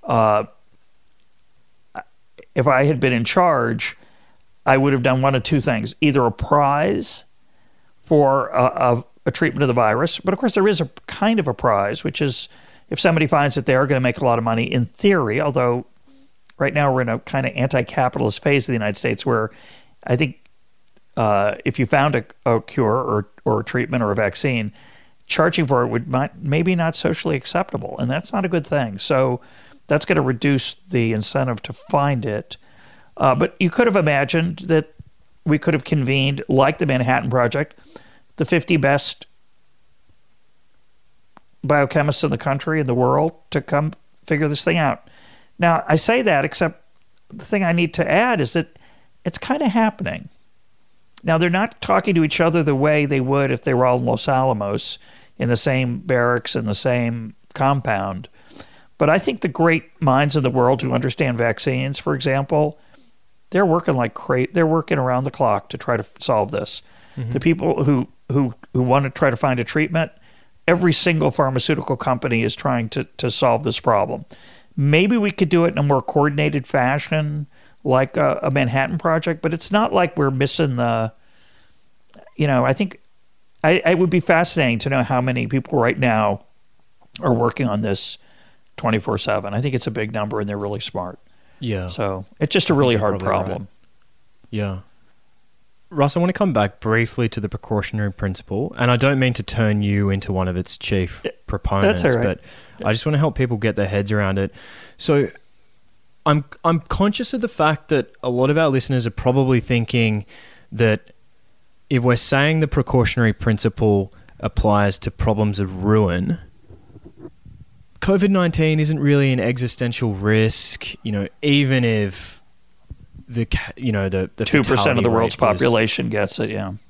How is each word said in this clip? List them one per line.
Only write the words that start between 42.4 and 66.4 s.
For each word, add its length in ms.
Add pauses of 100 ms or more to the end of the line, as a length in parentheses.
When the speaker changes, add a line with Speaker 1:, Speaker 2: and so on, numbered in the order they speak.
Speaker 1:
in 80
the 80
world, 380 (180)
to 100
come 320 (320)
figure 220
this 160
thing 140
out. 320 (500)
Now, 280
I 80
say 280
that, 200
except 380 (480)
the 160
thing 180
I 80
need 240
to 140
add 320
is 120
that 240 (460)
it's 140
kinda 320
happening. 600 (960)
Now, 120
they're 120
not 320
talking 340
to 80
each 180
other 220
the 120
way 300
they 160
would 300
if 120
they 100
were 120
all 120
in 80
Los 220
Alamos 680 (400)
in 100
the 80
same 440
barracks, 560
in 100
the 80
same 640 (180)
compound. 760 (680)
But 120
I 100
think 220
the 60
great 540
minds 340
of 80
the 60
world 320
who 120
understand 440
vaccines, 640
for 160
example, 640 (720)
they're 160
working 300
like 180
cra-, 400
they're 140
working 300
around 280
the 60
clock 380
to 80
try 200
to 60
f-, 160
solve 320